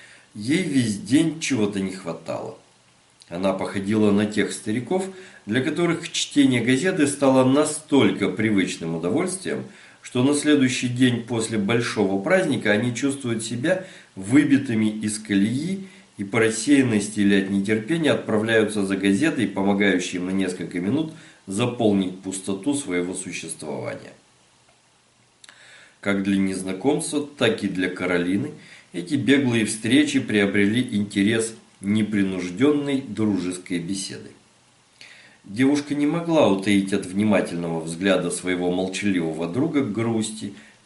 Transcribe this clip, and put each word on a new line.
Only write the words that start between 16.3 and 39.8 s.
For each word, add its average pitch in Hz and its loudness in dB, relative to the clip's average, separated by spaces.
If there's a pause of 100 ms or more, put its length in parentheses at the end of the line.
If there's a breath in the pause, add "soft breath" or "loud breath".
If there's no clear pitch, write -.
рассеянности 110 2
или 101 4
от 98 2
нетерпения 110 0
отправляются 107 2
за 95 0
газетой, 101 2
помогающей 98 0
им 90 -4
на 92 -4
несколько 90 -2
минут 143 -2 (340 loud breath)
заполнить 101 0
пустоту 95 -6
своего 90 -4
существования. 76 -10 (1900 loud breath)
Как 101 0
для 98 2
незнакомца, 98 -2
так - -2
и 98 0
для 90 -2
Каролины 92 -2 (400 loud breath)
эти 165 -6
беглые 120 2
встречи 135 2
приобрели 104 2 (160)
интерес 104 0 (280)
непринуждённой 104 0
дружеской 95 -2
беседы. 95 -8 (1120 loud breath)
Девушка 139 0
не 147 0
могла 160 2
утаить 98 2
от 87 0
внимательного 87 0
взгляда 85 0
своего 90 -2
молчаливого 87 -2
друга 143 0